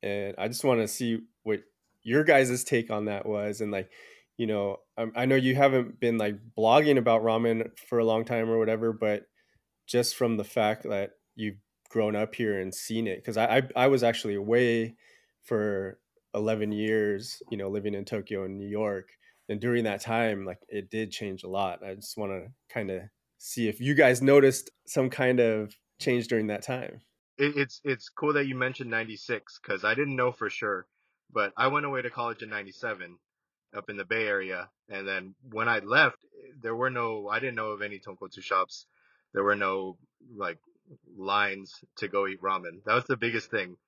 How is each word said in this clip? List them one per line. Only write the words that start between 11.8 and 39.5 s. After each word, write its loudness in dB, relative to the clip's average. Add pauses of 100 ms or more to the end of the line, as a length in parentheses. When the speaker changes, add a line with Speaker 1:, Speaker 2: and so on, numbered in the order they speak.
Speaker 1:
grown 0
up -2
here 0
and -6
seen -4
it, -6
'cause -4
I, 4
I, 2
I 4
was 6
actually 2
away 2 (460)
for -2 (340)
eleven -2
years, -2
you -6
know, -6
living -4
in -6
Tokyo -6
and -8
New -10
York. -4 (300)
And -6
during 0
that -2
time, -2
like, -10
it -8
did -6
change -8
a -12
lot. -4
I -10
just -14
wanna -6 (220)
kinda -8 (260)
see -4
if -6
you 0
guys 6
noticed 6 (140)
some 0
kind 2
of 2 (220)
change 0
during 0
that -4
time. -8 (360)
Speaker 2:
It, 0
it's, -4
it's -4
cool -2
that 0
you -4
mentioned -4
ninety-six, -6
'cause -6
I 4
didn't -2
know 2
for -6
sure, -4 (420)
but -2
I 2
went 0
away -2
to -4
college -6
in -12
ninety-seven. -10 (580)
Up -10
in -8
the -6
Bay -2
Area. -4 (200)
And -8
then -6 (140)
when -2
I 2
left, 2 (440)
there -4
were 0
no, -6
I -2
didn't -6
know -4
of -8
any -8
tonkotsu -16
shops. -2 (480)
There 0
were 4